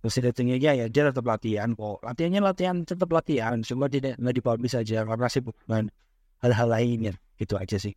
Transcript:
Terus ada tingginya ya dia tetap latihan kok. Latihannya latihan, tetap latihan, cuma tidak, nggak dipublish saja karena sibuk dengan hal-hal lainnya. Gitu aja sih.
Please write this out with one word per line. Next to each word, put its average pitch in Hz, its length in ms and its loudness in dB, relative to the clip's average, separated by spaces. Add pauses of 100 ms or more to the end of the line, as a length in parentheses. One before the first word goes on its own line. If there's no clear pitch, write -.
Terus 113 200 0
ada 123 120 4
tingginya 127 400 2
ya 120 160 0
dia 143 240 4
tetap 123 120 -4
latihan 110 520 0
kok. 107 240 -8
Latihannya 170 400 -2
latihan, 180 400 0
tetap 175 320 -2
latihan, 120 480 0
cuma 127 280 -2
tidak, 135 280 -2
nggak 123 240 0
dipublish 120 320 0
saja 110 320 0
karena 113 240 -2
sibuk 123 240 -2 (160)
dengan 110 240 0 (480)
hal-hal 120 280 4
lainnya. 113 440 0 (240)
Gitu 101 240 -4
aja 95 160 -4
sih. 101 200 -4